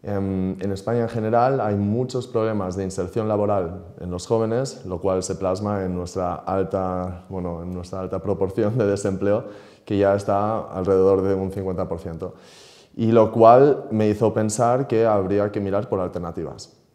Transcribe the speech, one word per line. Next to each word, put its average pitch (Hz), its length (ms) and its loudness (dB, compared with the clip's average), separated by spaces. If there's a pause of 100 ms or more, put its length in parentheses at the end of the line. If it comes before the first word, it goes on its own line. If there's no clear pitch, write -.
Em, 95 560 -2
en 101 120 -4
España 113 320 -2
en 110 60 -4
general 120 520 0
hay 104 140 0
muchos 120 520 -2
problemas 110 480 -2
de 98 80 -4
inserción 95 440 -4
laboral 101 580 0 (140)
en 90 120 -8
los 90 160 -8
jóvenes, 113 580 -2
lo 90 140 -6
cual 92 240 0
se 92 120 -4
plasma 95 500 -2
en 90 100 -4
nuestra 90 400 -4
alta, 92 960 -4
bueno, 90 340 -8
en 90 100 -8
nuestra 92 280 -10
alta 92 180 -6
proporción 104 580 -2
de 107 100 2
desempleo, 98 580 0 (400)
que 104 120 -2
ya 98 180 4
está 101 580 -2
alrededor 95 480 4
de 98 120 0
un 95 180 -2
cincuenta 92 360 -6
por 85 120 -8
ciento, 85 340 -10 (600)
y 113 160 2
lo 110 200 6
cual 123 600 8
me 110 180 2
hizo 104 240 2
pensar 120 540 0
que 113 180 2
habría 101 460 2
que 107 80 -6
mirar 98 280 -2
por 101 120 -2
alternativas. 87 760 -8 (220)